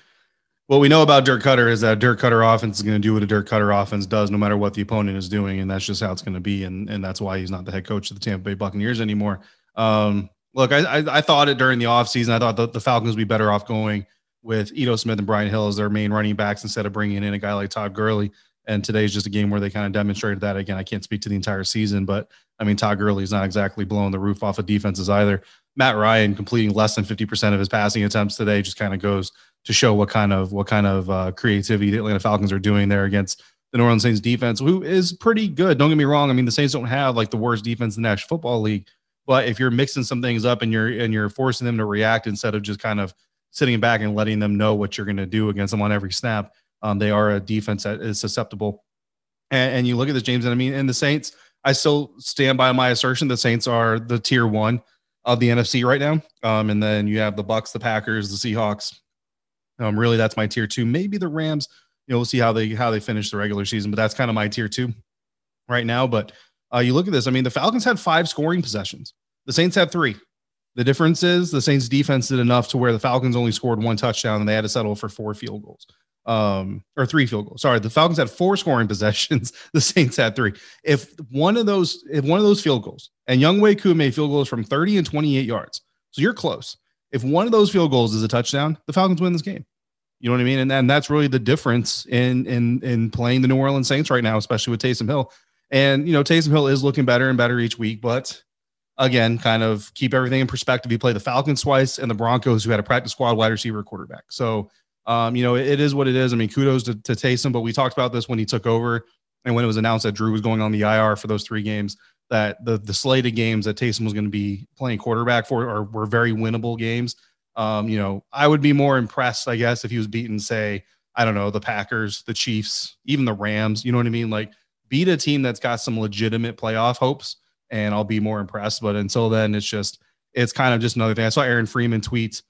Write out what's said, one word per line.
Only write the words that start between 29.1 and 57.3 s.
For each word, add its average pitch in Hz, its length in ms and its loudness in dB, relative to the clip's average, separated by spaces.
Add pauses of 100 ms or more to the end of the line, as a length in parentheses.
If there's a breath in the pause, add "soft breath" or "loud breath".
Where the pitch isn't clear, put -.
to 123 80 -4
show 110 220 4
what 104 140 2
kind 104 220 2
of, 95 220 0
what 101 140 -2
kind 104 180 2
of, 95 240 0
uh, 92 220 -2
creativity 101 580 0
the 104 80 2
Atlanta 104 220 0
Falcons 104 320 0
are 98 80 0
doing 101 280 2
there 98 180 2
against 98 360 -2 (300 soft breath)
the 123 80 0
New 117 40 6
Orleans 117 200 4
Saints 110 160 2
defense, 117 400 -2
who 165 240 2
is 175 280 0
pretty 220 360 0
good. 160 320 2
Don't 147 100 6
get 156 80 4
me 147 60 4
wrong. 143 260 2
I 131 40 2
mean, 127 120 2
the 120 60 0
Saints 139 220 0
don't 123 120 -4
have, 131 300 0
like, 110 160 0
the 117 60 -4
worst 110 260 -2
defense 113 340 -4
in 113 60 -2
the 113 60 2
National 98 180 -2
Football 120 340 -2
League, 107 260 -2 (380 soft breath)
but 131 220 2
if 117 120 -4
you're 131 120 2
mixing 131 320 0
some 120 180 -4
things 120 240 -2
up 123 160 0
and 113 100 -2
you're, 110 160 0
and 113 240 -2
you're 107 180 0
forcing 127 360 -2
them 117 140 -2
to 110 60 -2
react 110 420 0
instead 104 260 -4
of 107 80 -2
just 101 180 -6
kind 107 200 -4
of 92 120 -4 (380)
sitting 123 300 0
back 113 220 2
and 104 120 -2
letting 107 240 0
them 104 180 0
know 107 200 2
what 101 240 -4
you're 101 80 -6
gonna 98 180 -4
do 107 240 0
against 101 220 -2
them 107 100 -2
on 104 100 0
every 101 200 -2
snap, 107 420 -4 (300)
um, 104 140 -2
they 104 140 0
are 104 200 4
a 101 80 0
defense 104 440 -4
that 104 180 -6
is 107 180 -6
susceptible. 104 640 -6 (680)
And, 131 240 2
and 123 120 2
you 123 80 0
look 131 140 0
at 147 40 -2
this, 123 100 -2
James, 123 220 0
and 123 60 0
I 120 40 0
mean, 127 180 -2
and 135 160 -2
the 123 60 -2
Saints, 147 400 -2 (280 soft breath)
I 135 100 4
still 147 440 0
stand 131 400 0
by 127 140 4
my 127 180 4
assertion 127 380 0
the 127 100 0
Saints 117 300 0
are 113 320 2
the 117 180 -4
tier 117 300 2
one 107 340 0 (420)
of 120 160 2
the 120 120 4
N 117 80 4
F 113 80 2
C 120 160 0
right 131 180 2
now. 151 220 0 (180)
Um, 110 300 0
and 104 100 0
then 107 240 0
you 107 140 0
have 107 160 -2